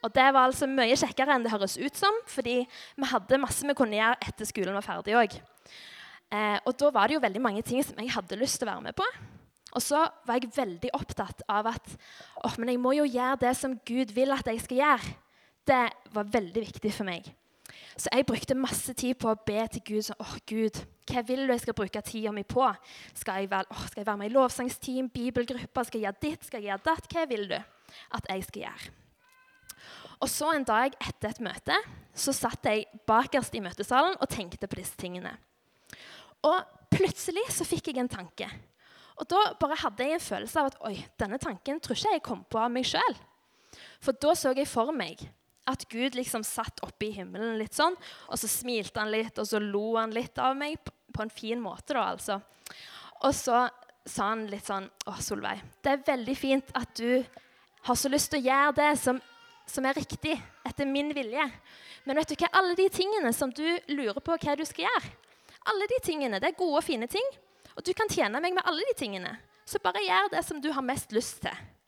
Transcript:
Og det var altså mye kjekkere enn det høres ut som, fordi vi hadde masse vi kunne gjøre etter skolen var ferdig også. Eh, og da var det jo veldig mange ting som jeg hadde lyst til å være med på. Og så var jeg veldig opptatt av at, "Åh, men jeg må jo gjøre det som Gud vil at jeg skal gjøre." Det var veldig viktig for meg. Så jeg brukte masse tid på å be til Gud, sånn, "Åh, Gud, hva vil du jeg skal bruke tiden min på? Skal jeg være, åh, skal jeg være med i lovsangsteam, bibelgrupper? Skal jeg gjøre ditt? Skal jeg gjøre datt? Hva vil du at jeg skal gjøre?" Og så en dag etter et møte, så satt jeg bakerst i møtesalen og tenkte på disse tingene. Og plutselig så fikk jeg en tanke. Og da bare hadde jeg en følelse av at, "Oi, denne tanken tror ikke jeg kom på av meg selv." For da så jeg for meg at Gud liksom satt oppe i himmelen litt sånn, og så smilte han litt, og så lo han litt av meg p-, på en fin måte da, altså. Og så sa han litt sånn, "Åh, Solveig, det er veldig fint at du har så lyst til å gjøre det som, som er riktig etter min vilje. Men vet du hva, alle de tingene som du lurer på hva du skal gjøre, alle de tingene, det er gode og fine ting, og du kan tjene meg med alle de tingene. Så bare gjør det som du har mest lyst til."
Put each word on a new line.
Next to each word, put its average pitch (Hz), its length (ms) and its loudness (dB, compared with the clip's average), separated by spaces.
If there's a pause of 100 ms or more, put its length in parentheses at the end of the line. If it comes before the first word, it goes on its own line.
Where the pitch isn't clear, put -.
Og 220 160 -2
det 262 160 10
var 262 140 8
altså 262 220 2
mye 262 280 4
kjekkere 269 400 4
enn 233 80 2
det 226 80 0
høres 196 240 0
ut - 200 -4
som, 427 320 2
fordi 247 360 0
vi - 460 -8
hadde 254 300 4
masse 269 260 -2
vi 285 100 2
kunne 214 220 4
gjøre 226 300 4
etter - 200 -8
skolen 190 280 -2
var 202 100 -4
ferdig 202 320 0
også. 220 240 4 (880)
Eh, 208 320 0
og 254 160 0
da 285 160 6
var 214 140 6
det 302 80 2
jo 269 80 0
veldig 208 180 0
mange 220 240 0
ting 254 180 0
som - 140 -14
jeg 240 160 -4
hadde 190 240 -6
lyst - 220 0
til 226 80 -2
å 196 40 -4
være - 140 -8
med - 100 -8
på. 381 100 0 (640)
Og 240 120 -2
så 294 200 2 (240)
var 247 120 0
jeg 240 160 -6
veldig 190 440 -2
opptatt - 520 -8
av 208 200 2
at, - 220 -8 (520)
"Åh, 226 140 0
men 233 140 0
jeg 247 100 2
må 254 140 6
jo 294 100 6
gjøre 254 380 0
det 247 140 4
som 262 280 -4
Gud 233 280 0
vil 262 200 4
at 254 160 -4
jeg 226 140 -2
skal 254 180 2
gjøre." 277 360 4 (520)
Det 254 140 8 (300)
var 208 180 -2
veldig 214 320 0
viktig - 260 -4
for 202 160 -4
meg. 180 220 -6 (680)
Så - 160 -4
jeg 262 160 4
brukte 254 320 0
masse 262 380 -2
tid 254 240 0
på 233 100 2
å 220 160 2
be 208 140 0 (100)
til - 160 -10
Gud, 214 200 0
sånn, - 120 -10
"Åh, - 200 -10 (100)
Gud, 220 320 0 (260)
hva 247 200 -2
vil 254 180 0
du 262 80 4
jeg 240 100 2
skal 233 160 -4
bruke 208 240 -4
tiden 214 320 -4
min 202 140 -6
på? 254 160 4 (500)
Skal 196 280 -4
jeg 196 100 -4
være, 190 180 -2
åh, - 160 -10
skal - 160 -10
jeg 202 60 -2
være 208 140 -2
med 214 80 -4
i 240 40 -6
lovsangsteam, 254 800 2
bibelgrupper? 240 720 -2
Skal 226 140 -4
jeg 208 80 0
gjøre 196 160 -6
ditt? 302 240 -4
Skal 220 140 -10
jeg 202 80 -6
gjøre 196 180 -2
datt? 320 240 0
Hva 330 180 0
vil 208 220 -2
du - 60 -2
at - 720 -12
jeg 190 160 -4
skal - 160 -10
gjøre?" - 320 -14 (1200)
Og 269 80 0
så 302 240 0
en 277 140 0
dag 240 320 2
etter - 320 -6
et 226 140 -10
møte, - 320 -2 (360)
så - 220 -2
satt - 320 -2
jeg 214 220 0 (180)
bakerst 240 480 2
i 220 80 -4
møtesalen 254 560 2
og - 140 -2
tenkte 190 360 -8
på - 120 -6
disse - 200 -12
tingene. 180 360 -8 (1080)
Og 320 140 6 (320)
plutselig 381 640 2
så 339 140 -2
fikk 330 240 -2
jeg 247 100 0
en 247 80 -2
tanke. - 400 -10 (720)
Og - 80 -8
da 370 120 4 (200)
bare 302 220 2
hadde 247 240 -2
jeg 311 100 0
en 349 80 -4
følelse 208 360 -2
av 277 100 2
at, - 80 -20 (100)
"Oi, 208 60 -6 (260)
denne 214 200 -2
tanken 277 420 -4
tror - 160 -2
ikke 415 160 2
jeg 311 100 -2
kom 202 240 -6
på 220 120 -2
av 240 120 0
meg 254 160 0
selv." - 320 2 (840)
For 262 140 0
da - 180 4
så 269 220 0
jeg 277 120 0
for 240 280 0
meg 165 240 -6 (480)
at 262 240 -2
Gud 254 260 0
liksom 247 240 -4
satt - 400 -6
oppe - 240 -6
i 214 80 -4
himmelen 202 460 -4
litt 214 160 -6
sånn, 339 180 4 (320)
og - 140 -6
så 220 100 -4
smilte 233 480 -2
han 214 140 -2
litt, 220 260 -2
og 214 80 -2
så 214 160 0
lo 208 360 0
han 226 160 -2
litt - 280 -4
av 262 160 2
meg 294 220 -6
p-, - 140 -14 (200)
på - 80 -4
en 226 80 -6
fin 233 320 -6
måte - 320 -6
da, 226 200 2
altså. 196 260 -4 (800)
Og 269 160 2
så 247 300 4 (420)
sa 208 240 0
han 220 180 -4
litt 202 160 -10
sånn, 190 220 -4 (180)
"Åh, 185 160 -8
Solveig, 202 380 -4 (240)
det 269 80 4
er 277 160 0
veldig 262 300 0
fint 269 420 0
at - 160 -10
du 247 240 2 (640)
har 247 140 2
så 285 100 0
lyst 285 220 2
til 294 80 0
å 247 80 2
gjøre 277 320 6
det 294 100 6 (120)
som, 254 180 2 (480)
som 262 180 -2
er 277 140 0
riktig - 340 -4 (320)
etter 277 220 -2
min 285 280 0
vilje. 254 280 -2 (640)
Men 277 100 2
vet 311 140 0
du 285 80 -4
hva, 339 160 2
alle 370 220 6
de 381 140 6
tingene 381 440 2
som 262 160 -2
du 302 140 -4 (260)
lurer 262 320 -2
på 330 160 0
hva 285 160 0
du 311 80 -2
skal 330 240 -2
gjøre, - 260 -2 (560)
alle 415 220 0
de 508 100 2
tingene, 269 380 0
det 294 100 2
er 320 80 -8
gode 320 220 2
og - 80 -6
fine 240 240 -2
ting, 440 140 0 (540)
og - 60 -8
du 359 100 0
kan 440 160 0
tjene 240 300 0
meg 349 100 0
med 370 160 0
alle 339 220 0
de 466 80 0
tingene. 214 380 -6 (280)
Så - 180 -4
bare 392 220 0
gjør 381 300 2
det 320 120 0
som 311 140 -8
du 285 140 -2
har 269 100 -2
mest 247 320 -4
lyst - 280 -4
til." - 220 -8 (220)